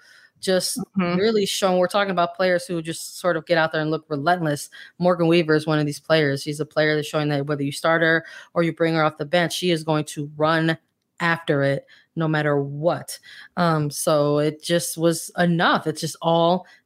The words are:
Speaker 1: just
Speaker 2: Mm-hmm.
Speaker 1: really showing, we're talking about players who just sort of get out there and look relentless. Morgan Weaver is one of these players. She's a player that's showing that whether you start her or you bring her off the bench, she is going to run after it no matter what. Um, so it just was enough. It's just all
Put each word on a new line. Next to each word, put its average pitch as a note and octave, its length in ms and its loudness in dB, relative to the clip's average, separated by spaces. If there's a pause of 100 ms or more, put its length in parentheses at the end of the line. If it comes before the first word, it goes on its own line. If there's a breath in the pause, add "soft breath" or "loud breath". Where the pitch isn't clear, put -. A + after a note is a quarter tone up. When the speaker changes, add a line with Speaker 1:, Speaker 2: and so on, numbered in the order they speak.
(400 soft breath)
Speaker 1:
just F#3+ 380 -2 (200)
Speaker 2:
Mm-hmm. F3 200 0
Speaker 1:
really G#3 280 2
showing, F#3 320 0
we're F3+ 100 2
talking G3+ 220 0
about F3 260 0
players F3+ 300 0
who E3+ 140 -4
just - 380 -10
sort F3 180 0
of D#3 100 -6
get E3+ 120 2
out D#3+ 140 2
there D#3+ 80 -2
and D#3 100 0
look D#3 180 -4
relentless. D#3 640 -2 (280 loud breath)
Morgan F3 280 2
Weaver E3 280 4
is D3+ 120 0
one D#3 120 2
of D3+ 80 0
these C#3+ 120 -4
players. D3 440 2
She's D3 180 -6
a D3 60 -2
player D3+ 280 2
that's D3+ 140 -2
showing D3+ 220 -2
that C#3+ 160 0
whether D3 160 -4
you C#3+ 100 -2
start E3 300 0
her D#3+ 220 2 (280 loud breath)
or F3 100 0
you E3 100 0
bring E3 220 0
her D#3+ 80 4
off D3+ 160 0
the D3+ 60 -6
bench, D#3+ 300 0
she F3+ 160 -2
is D#3+ 120 0
going D3+ 220 0
to D3 320 -10
run D#3+ 420 2 (400)
after D#3+ 440 0
it C#3 240 -2 (280 soft breath)
no D#3+ 140 -2
matter D3+ 320 0
what. C#3+ 580 -4 (380 loud breath)
Um, D#3+ 340 0
so D3 480 2
it D3+ 240 -2
just E3+ 340 -2
was E3 400 0
enough. F3 520 2
It's D#3 120 -6
just - 220 -6
all E3+ 440 2 (200 loud breath)